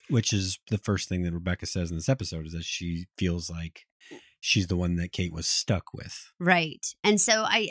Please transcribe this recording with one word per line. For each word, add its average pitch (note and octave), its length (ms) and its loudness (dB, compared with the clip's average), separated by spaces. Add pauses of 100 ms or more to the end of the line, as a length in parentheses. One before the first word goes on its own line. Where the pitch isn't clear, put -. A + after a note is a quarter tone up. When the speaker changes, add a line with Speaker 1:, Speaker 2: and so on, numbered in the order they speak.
(120)
Speaker 1:
Which A2+ 240 4
is F#2+ 240 0 (100)
the A2 80 0
first G2 320 -2
thing F2+ 140 0
that F2 100 0
Rebecca F2 320 -4
says F2 260 -2
in E2+ 60 -4
this D#2+ 140 0
episode, F2 360 -2
is D#2+ 60 -10
that E2 120 -6
she E2+ 420 -6 (100)
feels F2 320 0
like E2 380 -10 (520)
she's - 280 2
the F2+ 100 0
one F2 200 2
that F2 160 -2
Kate F2 200 -2
was E2 140 -4
stuck - 480 0
with. - 440 -14
Speaker 2:
Right. E3+ 460 2 (180)
And G#3 160 6
so E4 280 6
I, G#3+ 240 0